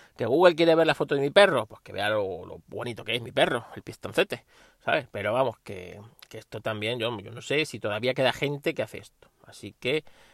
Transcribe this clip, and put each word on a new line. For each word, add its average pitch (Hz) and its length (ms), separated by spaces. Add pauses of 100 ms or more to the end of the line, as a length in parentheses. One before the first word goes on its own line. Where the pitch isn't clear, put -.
(160)
¿Que 123 100
Google 170 280
quiere 165 200
ver 160 120
la 151 80
foto 147 200
de 139 80
mi 143 80
perro? 175 360
Pues - 140
que - 120
vea 101 180
lo, 95 340
lo 87 220
bonito 113 380
que 110 100
es 120 80
mi 113 100
perro, 139 320 (100)
el - 80
pistoncete, - 640 (400)
¿sabes? 135 260
Pero 104 220
vamos, 123 260
que, 92 420 (280)
que 110 100
esto 110 220
también, 110 380
yo, 113 220
yo 101 100
no 117 100
sé 147 240
si 123 140
todavía 107 360
queda 131 180
gente 143 420
que - 80
hace 107 160
esto. - 320 (140)
Así 104 340
que, 151 260 (300)